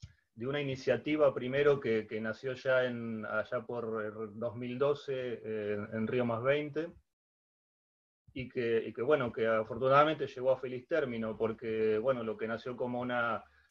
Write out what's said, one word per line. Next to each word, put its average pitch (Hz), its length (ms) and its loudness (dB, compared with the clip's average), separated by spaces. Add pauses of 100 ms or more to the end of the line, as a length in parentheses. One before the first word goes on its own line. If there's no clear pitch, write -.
(340)
de 113 140 -8
una 147 140 -2
iniciativa 135 720 2
primero 139 460 4
que, 110 280 2
que 110 120 -4
nació 113 340 -4
ya 127 320 2
en, 117 400 -4
allá 110 400 -4
por 113 380 -4
el 107 360 -8
dos 117 160 -4
mil 123 240 -6
doce, 131 640 -2
eh, 104 500 -4
en 110 140 0
Río 123 180 2
Más 117 160 -2
veinte, 147 500 0 (1400)
y 127 160 -8
que, 117 380 0
y 110 60 -8
que, 113 100 -4
bueno, 131 280 2
que 113 140 -2
afortunadamente 131 800 4
llegó 127 260 0
a 127 80 2
feliz 127 280 -8
término, 117 500 -2
porque, 110 640 0
bueno, 123 240 2
lo 110 140 -4
que 110 100 -4
nació 117 300 -6
como 123 240 -2
una, 120 420 0 (280)